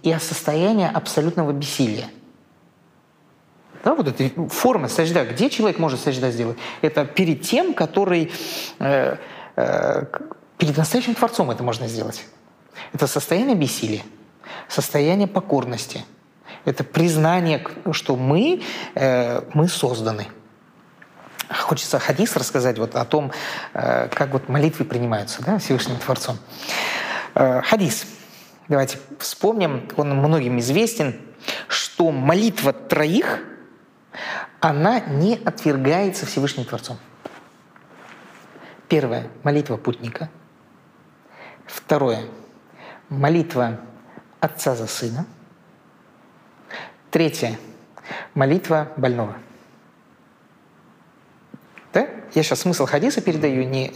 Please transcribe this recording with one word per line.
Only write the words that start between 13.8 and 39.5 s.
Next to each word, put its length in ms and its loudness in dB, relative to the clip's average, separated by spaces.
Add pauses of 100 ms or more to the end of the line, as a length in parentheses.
состояние 600 2
покорности. 760 -2 (600)
Это 180 0
признание, 760 2
к-, 340 -6
что 240 0
мы, 460 4 (320)
э, 480 2 (100)
мы 160 4
созданы. 600 -2 (1200)
Хочется 480 -2
хадис 380 0
рассказать 420 0
вот 180 -2
о 80 0
том, 280 0 (420)
э, 340 0
как 220 -2
вот 180 -2
молитвы 380 2
принимаются, 580 -2
да, 140 2
Всевышним 400 0
Творцом. 400 -2 (960)
Э, 260 4
хадис. 460 2 (600)
Давайте 320 0 (200)
вспомним, 800 0
он 180 2
многим 420 4
известен, 640 0 (480)
что 420 0
молитва 600 2
троих – 680 0 (1200)
она 400 4
не 340 2 (100)
отвергается 800 2
Всевышним 400 -2
Творцом. 320 -8 (1900)
Первое — 380 0 (160)
молитва 340 0